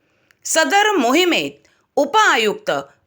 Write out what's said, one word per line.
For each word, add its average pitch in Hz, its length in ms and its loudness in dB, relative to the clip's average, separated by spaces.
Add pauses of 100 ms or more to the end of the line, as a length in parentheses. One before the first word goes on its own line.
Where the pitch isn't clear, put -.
(460)
सदर 392 460 0
मोहिमेत 262 760 -2 (280)
उपआयुक्त 285 760 0 (360)